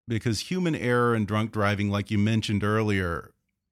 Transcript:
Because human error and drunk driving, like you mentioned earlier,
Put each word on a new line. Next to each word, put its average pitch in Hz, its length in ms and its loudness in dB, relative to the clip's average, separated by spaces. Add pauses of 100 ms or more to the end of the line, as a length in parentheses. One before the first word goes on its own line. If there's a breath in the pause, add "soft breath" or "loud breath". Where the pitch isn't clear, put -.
Because 113 320 -2
human 180 340 -2
error 123 400 2
and 110 140 0
drunk 107 240 -2
driving, 101 380 0
like 101 200 -2
you 107 80 0
mentioned 104 460 2
earlier, 101 680 0 (380)